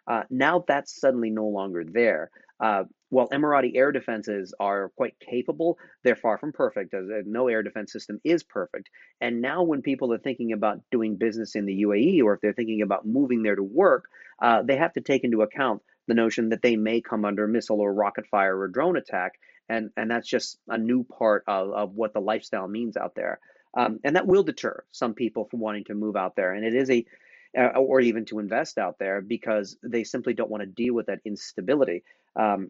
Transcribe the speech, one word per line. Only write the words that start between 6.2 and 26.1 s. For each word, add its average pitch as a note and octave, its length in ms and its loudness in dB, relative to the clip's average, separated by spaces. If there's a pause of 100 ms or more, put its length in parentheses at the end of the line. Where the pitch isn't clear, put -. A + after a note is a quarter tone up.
from D3 160 -8
perfect, G#2 400 -2
as, F#2+ 160 -6
uh, G#2+ 160 -4
no A#2 220 0
air A2 160 2
defense G2+ 280 -8
system G#2+ 320 -12
is D#3+ 200 2
perfect. - 460 -8 (300)
And A#2+ 220 -2
now D3 220 0
when D#3 180 0
people C3 320 -2
are A2+ 60 -2
thinking A#2+ 340 -4
about G#2+ 260 0 (120)
doing A2+ 240 0
business A2 400 -2
in G#2 100 -2
the G2 80 -2
U G#2 180 2
A G#2 40 2
E, D#3 260 4
or G#2 140 6
if - 60 -6
they're G#2 120 2
thinking A2 300 -2
about G2 220 0
moving B2 360 2
there G#2 140 2
to G2 80 -2
work, C3+ 420 4 (360)
uh, A#2 200 6
they C3 160 2
have E3 160 0
to C3+ 80 -4
take C3+ 220 2
into A#2 180 2
account G#2+ 400 0 (300)
the A#2 140 4
notion A2+ 240 0
that A2+ 140 0
they A#2+ 120 4 (140)
may A#2 100 2 (100)
come G#2+ 200 -2
under G#2 180 0
missile G#2+ 380 0
or G2+ 60 2 (120)
rocket G2+ 300 -2
fire F#2+ 260 4
or G2 80 -2 (100)
drone E3 260 2
attack. F#2 280 -4 (420)
And, A2 260 -4
and A2+ 120 -2
that's A#2 240 -2
just - 220 -4 (100)
a A2+ 100 -4
new A#2 240 2 (180)
part G#2+ 280 4
of, G2 160 0 (180)
of G#2 60 -2 (120)
what A2 140 -2
the G2 180 -2
lifestyle G2 460 -4
means A#2 260 -6
out F2+ 160 -8
there. - 160 -4 (440)
Um, A2+ 120 2 (120)
and C#3+ 120 0
that - 160 2
will F#3+ 200 6
deter - 260 -6 (140)
some A#2+ 220 -4
people A2 360 -4
from A#2+ 120 -8
wanting G#2 240 -4
to G#2 180 -8
move G#2 200 -2